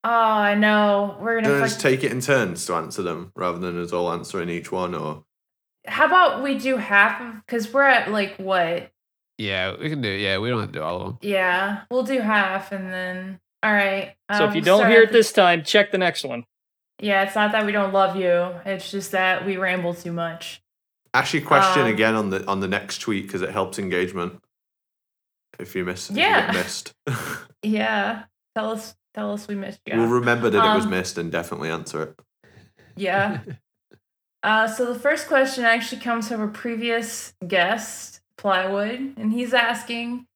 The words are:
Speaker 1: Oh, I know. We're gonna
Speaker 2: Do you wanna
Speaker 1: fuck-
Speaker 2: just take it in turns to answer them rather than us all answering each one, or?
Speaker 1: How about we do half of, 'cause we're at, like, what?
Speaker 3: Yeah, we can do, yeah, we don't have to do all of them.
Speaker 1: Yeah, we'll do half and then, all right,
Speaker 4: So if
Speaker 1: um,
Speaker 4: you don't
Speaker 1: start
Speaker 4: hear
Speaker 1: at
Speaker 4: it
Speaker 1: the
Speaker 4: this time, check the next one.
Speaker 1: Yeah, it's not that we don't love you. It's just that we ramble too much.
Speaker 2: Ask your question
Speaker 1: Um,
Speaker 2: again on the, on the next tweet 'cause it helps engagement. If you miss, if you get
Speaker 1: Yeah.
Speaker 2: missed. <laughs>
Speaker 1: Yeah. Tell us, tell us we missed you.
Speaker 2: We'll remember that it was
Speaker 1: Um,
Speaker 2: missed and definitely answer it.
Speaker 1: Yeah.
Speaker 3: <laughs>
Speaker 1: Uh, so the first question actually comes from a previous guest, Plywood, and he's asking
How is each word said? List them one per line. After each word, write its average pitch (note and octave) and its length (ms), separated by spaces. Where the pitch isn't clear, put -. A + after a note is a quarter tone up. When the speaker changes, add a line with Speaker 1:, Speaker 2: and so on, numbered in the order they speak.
Speaker 1:
Oh, A3+ 80
I A3 440
know. G#3 640
We're A3+ 160
gonna A3+ 60
Speaker 2:
Do G#3+ 60
you C#3+ 80
wanna C#3 100
Speaker 1:
fuck- - 100
Speaker 2:
just - 40
take C3 240
it B2 60
in B2+ 100
turns A2+ 460
to F2+ 80
answer E2 280
them F2 340
rather F2+ 220
than F2 240
us E2+ 100
all F2 200
answering E2+ 360
each E2+ 240
one, F2+ 220
or? D2+ 300
Speaker 1:
How - 200
about E4+ 360
we C#4 160
do C4 200
half G#3 420
of, A#3 260
'cause A3+ 260
we're C#4 120
at, B3 260
like, G#3 260
what? F3 540
Speaker 3:
Yeah, G2 400
we D3+ 100
can D3+ 140
do, A2 80
yeah, G2 280
we A2+ 120
don't A#2 100
have G2+ 120
to - 60
do D#2 40
all F2 180
of F#2 60
them. A#2+ 160
Speaker 1:
Yeah, G3 680
we'll B3+ 120
do C4 180
half G3 520
and F#3+ 200
then, F#3 480
all G#3+ 100
right, G3 420
Speaker 4:
So G#3 80
if G#3+ 60
Speaker 1:
um, - 60
Speaker 4:
you - 60
don't F#3+ 180
Speaker 1:
start G#3 120
Speaker 4:
hear A3+ 100
Speaker 1:
at A3 60
Speaker 4:
it G#3+ 40
Speaker 1:
the A#3 60
Speaker 4:
this G#3+ 140
time, F3 320
check G3+ 280
the G3 60
next F3 260
one. A#2+ 200
Speaker 1:
Yeah, G3 220
it's G3 120
not G#3 180
that G#3+ 120
we G#3 80
don't G3 220
love F#3+ 220
you. F3+ 380
It's G3 240
just G3 220
that F#3 340
we G3 100
ramble F3+ 380
too F3 180
much. E3 480
Speaker 2:
Ask - 180
your C#3+ 100
question F#3 400
Speaker 1:
Um, A#2+ 60
Speaker 2:
again A2 260
on G#2+ 140
the, F#2+ 180
on G2 140
the F#2+ 80
next - 300
tweet G2 320
'cause F#2+ 100
it F2+ 100
helps F#2+ 280
engagement. F2+ 640
If - 160
you F#2 100
miss, F2+ 260
if G3+ 60
you D4 60
get G4 240
Speaker 1:
Yeah. - 60
Speaker 2:
missed. - 420
<laughs> - 560
Speaker 1:
Yeah. G#3+ 600
Tell G#3+ 180
us, G#3+ 220
tell G#3 180
us G#3 160
we G#3 60
missed G3 320
you. - 100
Speaker 2:
We'll A2+ 120
remember A#2+ 420
that G#2+ 80
it A2 160
was G#2+ 100
Speaker 1:
Um, G#2 60
Speaker 2:
missed F#2 280
and E2+ 140
definitely E2+ 380
answer D#2 320
it. - 180
Speaker 1:
Yeah. G3 480
Speaker 3:
<laughs> - 40
Speaker 1:
Uh, A3 240
so A#3+ 240
the A#3+ 80
first D4+ 300
question C4+ 380
actually A#3 340
comes A#3 280
from A3+ 120
a G#3+ 80
previous A#3 840
guest, F#3+ 760
Plywood, G3+ 800
and A3 160
he's A#3+ 180
asking A#3+ 720